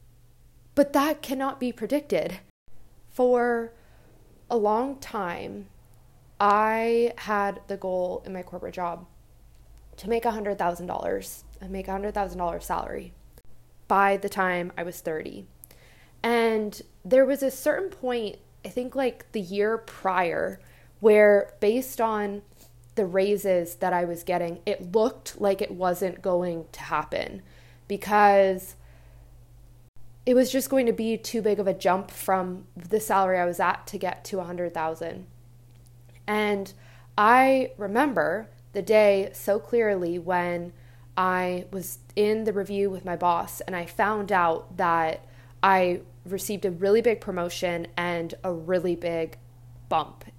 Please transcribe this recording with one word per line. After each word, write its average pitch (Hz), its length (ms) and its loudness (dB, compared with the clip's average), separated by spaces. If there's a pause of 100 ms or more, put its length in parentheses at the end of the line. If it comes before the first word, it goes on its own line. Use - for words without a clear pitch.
(720)
but 285 200 4
that 302 280 2
cannot 262 380 -6
be 247 120 -2
predicted. 214 680 -2 (680)
For 240 640 0 (800)
a 240 80 0
long 226 420 0
time, 202 680 -8 (720)
I 220 760 4
had 202 500 -2
the 202 80 -6
goal 185 500 -4
in 190 60 -12
my 185 120 -10
corporate 180 300 -12
job 175 320 -6 (920)
to 190 120 -12
make 233 140 0
a 240 80 0
hundred 208 260 -4
thousand 175 300 -2
dollars - 560 -6 (160)
and 190 100 -14
make 190 200 -8
a - 20 -4
hundred 196 220 -6
thousand 190 240 -4
dollars 175 260 -4
salary - 500 -8 (760)
by 196 260 4
the 196 140 -4
time 180 480 -2
I 170 60 -6
was 175 180 -12
thirty. 165 460 -8 (760)
And 226 580 0 (220)
there 262 220 6
was 269 180 0
a 269 80 0
certain 330 380 -2
point, 240 480 -6 (260)
I 196 60 -14
think, 247 260 -6
like, 262 380 -4
the 220 80 -4
year 202 380 -2
prior, 180 840 -2 (400)
where 208 580 8
based 233 400 0
on 208 420 -2 (540)
the 208 100 2
raises 190 680 0
that 185 160 -2
I 175 140 0
was 170 180 -8
getting, 175 420 -2
it 185 280 -4
looked 220 480 0
like 196 200 2
it - 100 -6
wasn't 180 500 -2
going 175 500 -2
to - 120 -16
happen - 580 -4 (480)
because 196 840 4 (1500)
it 247 100 4
was 254 180 4
just 262 160 -2
going 262 160 2
to 226 80 2
be 220 240 -2
too 220 240 -6
big 208 180 0
of 190 80 0
a 190 60 0
jump 190 380 0
from 185 540 -2 (120)
the 214 240 -2
salary 190 380 2
I 175 60 2
was 175 140 -2
at 185 280 0
to 208 100 -10
get 180 280 -6
to 196 140 -6
a 175 60 -6
hundred 175 280 -6
thousand. 165 520 -6 (1040)
And 208 440 0 (460)
I 262 580 6
remember 202 760 0 (220)
the 202 100 -4
day 202 500 4
so - 240 -2
clearly 196 600 0
when 175 540 -2 (440)
I 180 540 0
was 185 260 -10 (180)
in 214 280 2
the 214 100 -2
review 196 380 -2
with 185 120 -12
my 180 120 -4
boss 175 460 0
and 185 140 -8
I 175 120 -6
found 208 440 -2
out 175 460 2
that 165 480 0 (380)
I 185 380 4 (240)
received 190 400 -6
a 185 60 2
really 196 300 4
big 226 180 2
promotion 175 680 -4 (100)
and 170 460 -4
a 185 100 -2
really 170 420 0
big 165 440 -6 (500)
bump 160 340 -2 (160)